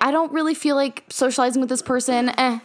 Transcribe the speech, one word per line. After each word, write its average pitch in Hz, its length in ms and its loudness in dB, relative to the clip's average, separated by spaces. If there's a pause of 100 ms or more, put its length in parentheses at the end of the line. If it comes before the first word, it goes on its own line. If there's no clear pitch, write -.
I 262 100 2
don't 311 220 0
really 311 220 0
feel 302 200 0
like 277 340 -2
socializing 254 520 0
with 254 80 0
this 254 140 -2
person. 247 480 0
Eh, 247 340 0